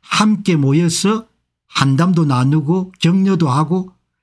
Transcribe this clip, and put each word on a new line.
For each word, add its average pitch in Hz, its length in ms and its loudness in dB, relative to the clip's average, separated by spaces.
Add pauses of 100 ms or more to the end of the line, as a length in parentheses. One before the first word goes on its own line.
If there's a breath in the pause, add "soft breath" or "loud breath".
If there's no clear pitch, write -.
함께 202 560 0
모여서 170 720 0 (380)
한담도 160 580 0
나누고 147 720 0
격려도 180 500 0
하고 156 440 -2 (300)